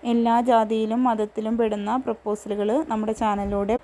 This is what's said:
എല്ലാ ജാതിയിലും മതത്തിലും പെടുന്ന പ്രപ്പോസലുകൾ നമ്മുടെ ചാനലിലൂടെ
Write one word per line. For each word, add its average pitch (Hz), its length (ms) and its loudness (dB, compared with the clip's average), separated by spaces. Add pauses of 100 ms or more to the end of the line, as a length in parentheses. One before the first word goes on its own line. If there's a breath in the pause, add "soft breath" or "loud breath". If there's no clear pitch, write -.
(140)
എല്ലാ 233 220 4 (140)
ജാതിയിലും 220 600 2
മതത്തിലും 220 500 -2
പെടുന്ന 208 320 0 (140)
പ്രപ്പോസലുകൾ 208 680 -4 (200)
നമ്മുടെ 220 300 -2
ചാനലിലൂടെ 202 640 0